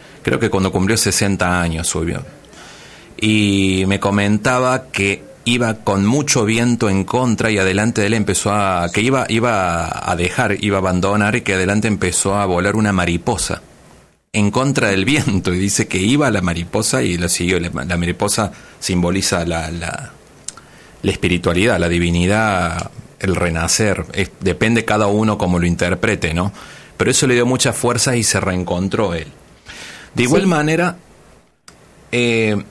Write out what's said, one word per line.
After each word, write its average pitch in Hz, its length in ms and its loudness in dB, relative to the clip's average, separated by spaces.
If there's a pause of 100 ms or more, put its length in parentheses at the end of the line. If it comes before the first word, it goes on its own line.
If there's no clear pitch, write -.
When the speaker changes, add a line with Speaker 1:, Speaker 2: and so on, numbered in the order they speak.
(240)
Speaker 1:
Creo - 160 0
que 113 100 0
cuando 95 220 0
cumplió 95 260 2
sesenta 92 640 0
años 80 260 -2
subió. 85 340 -4 (1000)
Y 98 680 2
me 98 120 2
comentaba 107 880 2
que 98 360 -2 (220)
iba 117 380 0
con 98 220 2
mucho 127 400 2
viento 117 440 2
en 95 140 2
contra 113 480 0
y 104 60 0
adelante 101 440 2
de 101 60 2
él 107 60 0
empezó 104 400 0
a... 95 400 0
que 104 80 0
iba, 131 280 2
iba 95 840 0
a 90 40 -2
dejar, 98 480 0
iba 101 140 2
a - 20 0
abandonar 95 560 2
y 120 60 -2
que 101 120 -2
adelante 101 340 2
empezó 98 480 0
a 101 100 0
volar 92 300 0
una 107 180 2
mariposa 90 680 -2 (680)
en 104 200 2
contra 127 380 0
del 95 160 2
viento 110 500 2
y 90 40 0
dice 104 280 0
que - 100 -2
iba 131 320 2
la 104 120 0
mariposa 90 600 -2
y 92 160 0
lo 87 120 0
siguió. 87 300 0
La, 87 100 -4 (140)
la 87 140 -2
mariposa 95 540 -2 (280)
simboliza 90 680 0
la, 82 260 -4
la, 85 400 -10 (920)
la 95 100 0
espiritualidad, 90 680 0
la 85 100 0
divinidad, 87 1040 0 (280)
el 95 160 0
renacer. 85 800 0
Es, 95 160 -4 (100)
depende 110 460 0
cada 107 220 2
uno 104 320 2
cómo 90 180 0
lo 85 80 0
interprete, 87 680 0
¿no? 95 180 -2 (420)
Pero - 140 0
eso 135 160 2
le 127 80 4
dio 120 140 4
mucha 127 260 0
fuerza 120 420 0
y 117 80 0
se 104 160 0
reencontró 92 760 -2
él. 78 120 -8 (840)
De 117 100 0
igual 135 200 4
Speaker 2:
Sí. 190 40 2
Speaker 1:
manera, 165 500 2 (1120)
eh, 113 600 0